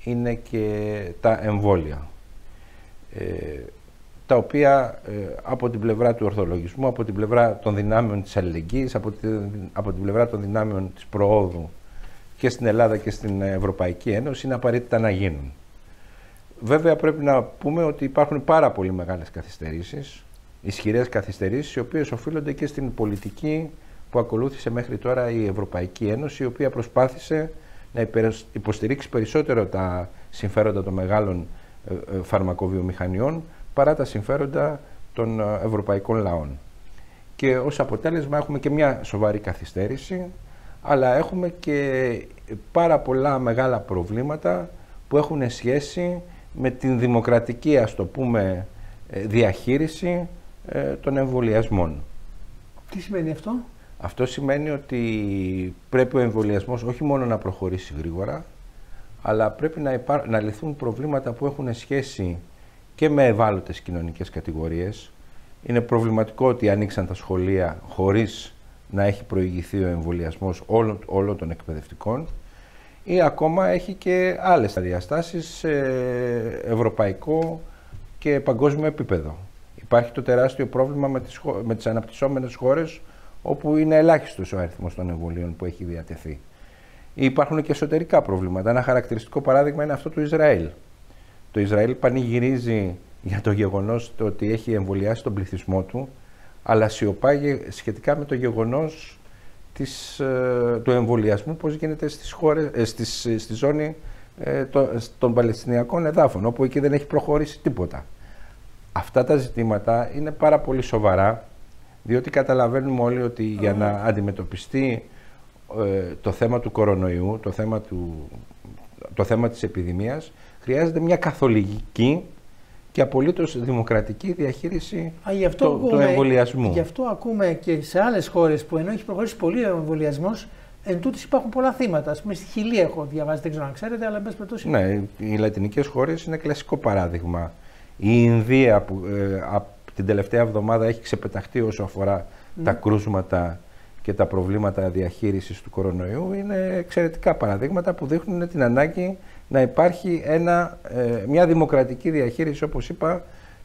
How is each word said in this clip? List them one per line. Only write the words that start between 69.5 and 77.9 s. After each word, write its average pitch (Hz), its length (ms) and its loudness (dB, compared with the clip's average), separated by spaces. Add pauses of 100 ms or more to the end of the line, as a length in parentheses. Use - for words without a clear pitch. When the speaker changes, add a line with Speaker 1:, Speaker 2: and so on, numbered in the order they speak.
Speaker 1:
ο 92 40 2
εμβολιασμός 85 800 -4
όλων, 110 400 2
όλων 98 300 0
των 82 140 -6
εκπαιδευτικών 101 760 -8 (800)
ή 180 160 4
ακόμα 170 480 4
έχει 180 240 0
και 185 480 0
άλλες 160 340 4
διαστάσεις 143 720 -4
σε - 220 -4 (800)
ευρωπαϊκό 120 1120 0 (580)